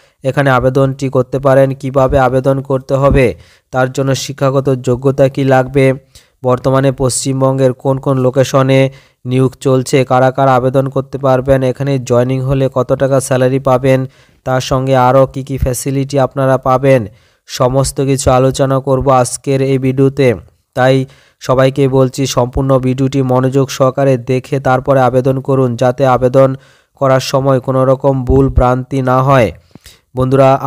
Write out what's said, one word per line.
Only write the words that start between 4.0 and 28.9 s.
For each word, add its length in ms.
শিক্ষাগত 540
যোগ্যতা 440
কী 160
লাগবে, 420
বর্তমানে 500
পশ্চিমবঙ্গের 800
কোন 160
কোন 200
লোকেশনে 640
নিয়োগ 360
চলছে, 440
কারা 260
কারা 240
আবেদন 340
করতে 300
পারবেন, 440
এখানে 300
জয়েনিং 300
হলে 260
কত 180
টাকা 280
স্যালারি 400
পাবেন, 400
তার 240
সঙ্গে 240
আরও 180
কী 220
কী 100
ফ্যাসিলিটি 600
আপনারা 400
পাবেন, 420
সমস্ত 480
কিছু 220
আলোচনা 500
করব 260
আজকের 400
এই 160
ভিডিওতে। 500
তাই 180
সবাইকে 460
বলছি, 380
সম্পূর্ণ 520
ভিডিওটি 440
মনোযোগ 480
সহকারে 440
দেখে 300
তারপরে 480
আবেদন 320
করুন, 360
যাতে 300
আবেদন 420
করার 320
সময় 280
কোনো 240
রকম 300
ভুল 220
ভ্রান্তি 460